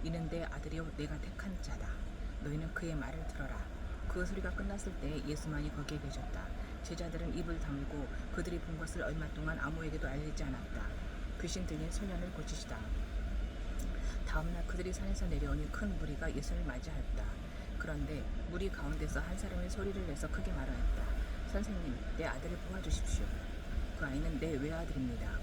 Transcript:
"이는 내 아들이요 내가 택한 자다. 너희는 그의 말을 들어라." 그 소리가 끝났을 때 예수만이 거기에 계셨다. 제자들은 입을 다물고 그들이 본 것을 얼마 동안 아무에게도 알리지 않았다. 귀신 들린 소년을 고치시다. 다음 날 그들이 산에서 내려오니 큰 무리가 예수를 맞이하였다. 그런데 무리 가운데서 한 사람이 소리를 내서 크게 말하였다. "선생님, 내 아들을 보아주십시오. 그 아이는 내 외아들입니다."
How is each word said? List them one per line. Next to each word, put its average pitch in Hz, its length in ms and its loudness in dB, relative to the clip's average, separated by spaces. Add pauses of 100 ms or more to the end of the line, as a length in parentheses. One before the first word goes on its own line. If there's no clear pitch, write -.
"이는 165 260 0
내 170 140 0
아들이요 160 420 -2 (120)
내가 151 240 -2
택한 - 400 -2
자다. - 260 -2 (560)
너희는 156 300 0
그의 165 220 0
말을 131 340 -2
들어라." - 360 -2 (420)
그 180 180 2
소리가 185 260 0
끝났을 196 400 0 (100)
때 143 260 0
예수만이 147 480 0
거기에 147 240 -2
계셨다. 135 420 -2 (420)
제자들은 165 540 -2
입을 165 220 0
다물고 143 480 -2 (280)
그들이 175 240 0
본 165 180 -2
것을 160 260 -2
얼마 156 300 0
동안 156 260 0
아무에게도 151 480 0
알리지 143 360 0
않았다. 127 380 -2 (600)
귀신 175 260 0
들린 160 240 0
소년을 180 400 0
고치시다. 143 460 -4 (1500)
다음 165 260 4
날 175 120 2
그들이 180 280 0
산에서 190 340 2
내려오니 147 440 4
큰 196 280 2
무리가 156 340 0
예수를 - 300 0
맞이하였다. 127 600 0 (540)
그런데 147 460 0 (260)
무리 175 220 2
가운데서 147 480 0
한 180 180 0
사람이 180 320 0
소리를 190 380 0
내서 151 240 0
크게 190 200 2
말하였다. 135 520 4 (480)
"선생님, 196 440 2 (220)
내 160 80 0
아들을 151 320 0 (120)
보아주십시오. 175 560 2 (720)
그 - 60 2
아이는 156 340 2
내 160 160 2
외아들입니다." 139 760 0 (120)